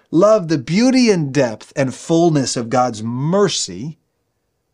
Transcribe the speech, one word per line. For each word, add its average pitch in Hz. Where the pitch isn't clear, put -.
love, 196
the 160
beauty 233
and 156
depth 120
and 131
fullness 165
of 117
God's 120
mercy, 143